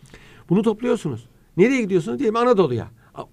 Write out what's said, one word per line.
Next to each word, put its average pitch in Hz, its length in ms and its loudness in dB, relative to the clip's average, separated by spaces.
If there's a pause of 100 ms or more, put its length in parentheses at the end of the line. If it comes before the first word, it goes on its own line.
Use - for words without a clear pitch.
(480)
Bunu 190 140 2
topluyorsunuz. 214 640 -4 (280)
Nereye 240 260 4
gidiyorsunuz? 190 360 -2
Diyelim 226 180 -2
Anadolu'ya. 185 520 2 (440)